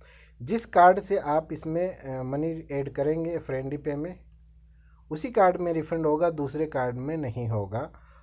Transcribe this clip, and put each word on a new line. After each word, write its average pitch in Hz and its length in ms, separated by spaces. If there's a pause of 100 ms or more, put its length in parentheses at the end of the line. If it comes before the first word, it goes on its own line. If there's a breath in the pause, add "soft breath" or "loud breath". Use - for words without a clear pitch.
(420 loud breath)
जिस 127 240
कार्ड 185 340
से 196 180
आप 156 340
इसमें, 160 460
अ, 131 260
मनी 156 480
ऐड 139 220
करेंगे 160 440
फ्रेंडी 135 400
पे 143 180
में, 175 240 (920 soft breath)
उसी 156 200
कार्ड 185 260
में 175 160
रिफंड 160 320
होगा, 156 240
दूसरे 151 360
कार्ड 123 320
में 143 200
नहीं 123 300
होगा। 110 440 (320 loud breath)